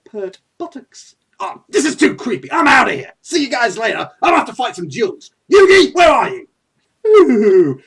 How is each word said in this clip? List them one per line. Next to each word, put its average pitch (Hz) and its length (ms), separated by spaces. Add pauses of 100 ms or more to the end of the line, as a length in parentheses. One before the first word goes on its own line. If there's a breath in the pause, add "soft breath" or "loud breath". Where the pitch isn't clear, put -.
pert 190 300 (180)
buttocks. - 580 (240)
Oh, - 280
this 294 180
is 302 120
too - 180
creepy. - 360
I'm 330 160
outta 254 260
here. 135 280
See 311 220
you 262 60
guys 233 280
later. 220 320 (140)
I'm 349 100
off 320 140
to - 60
fight 247 220
some 175 120
duels. 180 440 (200)
Yugi, 381 420
where 349 160
are - 200
you? 370 180 (580)
Oh, 370 800